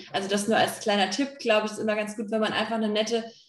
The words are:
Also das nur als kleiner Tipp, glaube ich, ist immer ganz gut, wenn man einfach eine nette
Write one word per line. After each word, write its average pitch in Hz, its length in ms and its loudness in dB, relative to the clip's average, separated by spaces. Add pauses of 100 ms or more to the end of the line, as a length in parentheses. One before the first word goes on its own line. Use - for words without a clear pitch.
(120)
Also 196 160 -2
das 202 200 0
nur 220 100 4
als - 220 2
kleiner 202 320 2
Tipp, 269 280 -2
glaube 214 280 4
ich, 214 60 -8
ist - 60 -8
immer 220 160 0
ganz 208 220 -4
gut, 208 140 -6
wenn 220 100 0
man 208 100 2
einfach 220 240 -2
eine 220 140 0
nette 220 340 0 (260)